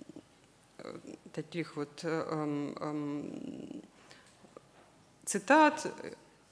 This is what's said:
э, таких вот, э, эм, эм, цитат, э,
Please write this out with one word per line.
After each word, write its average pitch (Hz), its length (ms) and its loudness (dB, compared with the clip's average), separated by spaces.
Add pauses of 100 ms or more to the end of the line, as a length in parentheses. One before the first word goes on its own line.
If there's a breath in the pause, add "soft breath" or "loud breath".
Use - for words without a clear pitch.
(800)
э, - 180 -8 (380)
таких 160 420 -4
вот, 147 280 -4
э, 165 40 -2
эм, 151 720 0
эм, - 1040 -4 (1400 loud breath)
цитат, 302 680 6 (100)
э, - 120 -8 (380)